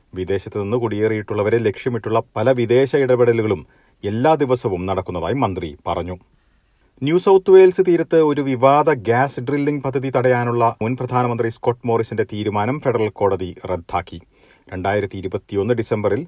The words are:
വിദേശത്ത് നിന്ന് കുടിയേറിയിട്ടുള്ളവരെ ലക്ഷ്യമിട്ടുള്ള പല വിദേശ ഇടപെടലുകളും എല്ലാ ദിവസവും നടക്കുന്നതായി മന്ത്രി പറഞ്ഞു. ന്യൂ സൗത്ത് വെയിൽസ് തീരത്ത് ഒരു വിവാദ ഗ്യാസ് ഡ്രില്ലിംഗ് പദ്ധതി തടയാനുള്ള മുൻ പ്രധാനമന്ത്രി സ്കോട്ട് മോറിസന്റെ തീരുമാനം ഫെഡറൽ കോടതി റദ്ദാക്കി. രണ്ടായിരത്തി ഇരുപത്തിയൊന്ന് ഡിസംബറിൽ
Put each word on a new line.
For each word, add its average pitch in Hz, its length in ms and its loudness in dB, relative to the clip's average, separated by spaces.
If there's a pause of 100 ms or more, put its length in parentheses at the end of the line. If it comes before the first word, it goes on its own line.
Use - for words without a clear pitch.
(140)
വിദേശത്ത് 98 480 -6
നിന്ന് 104 140 -2
കുടിയേറിയിട്ടുള്ളവരെ 107 800 0
ലക്ഷ്യമിട്ടുള്ള 110 640 -2 (140)
പല 120 160 4
വിദേശ 123 440 2
ഇടപെടലുകളും 117 720 2 (380)
എല്ലാ 120 300 2
ദിവസവും 120 520 -2
നടക്കുന്നതായി 92 480 -4
മന്ത്രി 90 420 -4 (100)
പറഞ്ഞു. 87 320 -6 (840)
ന്യൂ 156 160 2
സൗത്ത് 190 320 4
വെയിൽസ് 185 380 8
തീരത്ത് 170 280 2
ഒരു 147 240 2
വിവാദ 135 500 2
ഗ്യാസ് 123 500 0
ഡ്രില്ലിംഗ് 143 420 -4
പദ്ധതി 131 340 -4
തടയാനുള്ള 120 640 2
മുൻ 123 140 -2
പ്രധാനമന്ത്രി 123 520 -2
സ്കോട്ട് 120 400 -4
മോറിസന്റെ 113 360 2
തീരുമാനം 104 560 -4
ഫെഡറൽ 113 280 0
കോടതി 95 460 -2 (120)
റദ്ദാക്കി. 87 540 -8 (520)
രണ്ടായിരത്തി 98 460 -4
ഇരുപത്തിയൊന്ന് 98 560 -4
ഡിസംബറിൽ 113 540 -2